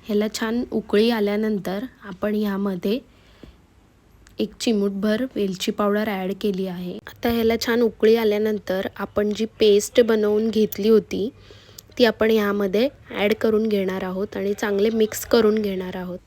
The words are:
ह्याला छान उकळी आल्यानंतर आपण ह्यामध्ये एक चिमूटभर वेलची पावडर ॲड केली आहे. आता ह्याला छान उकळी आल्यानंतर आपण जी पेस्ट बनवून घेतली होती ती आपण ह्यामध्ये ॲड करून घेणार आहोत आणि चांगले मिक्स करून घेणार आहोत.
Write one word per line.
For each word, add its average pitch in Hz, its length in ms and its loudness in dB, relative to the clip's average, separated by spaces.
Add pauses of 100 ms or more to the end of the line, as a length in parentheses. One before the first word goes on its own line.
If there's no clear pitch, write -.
ह्याला 208 280 0
छान 233 360 -2
उकळी 214 400 2
आल्यानंतर 208 720 -2 (180)
आपण 202 320 -6
ह्यामध्ये 202 640 -2 (1400)
एक 214 220 -4
चिमूटभर 214 640 0 (100)
वेलची 196 380 -4
पावडर 208 360 0
ॲड 190 320 -4
केली 190 260 -4
आहे. 180 300 -10 (100)
आता - 240 -4
ह्याला 226 240 2 (120)
छान 240 160 2
उकळी 220 340 4
आल्यानंतर 208 800 -2
आपण 208 400 -2
जी 220 80 -2 (160)
पेस्ट 208 400 4
बनवून 220 500 2
घेतली 208 380 0
होती 202 400 2 (680)
ती 247 60 6
आपण 220 260 2
ह्यामध्ये 202 580 2 (220)
ॲड 208 300 0
करून 220 280 0
घेणार 190 360 -2
आहोत 190 320 -6
आणि 196 180 -4
चांगले 208 360 0
मिक्स 220 360 -2
करून 214 360 4
घेणार 185 340 -6
आहोत. 180 300 -10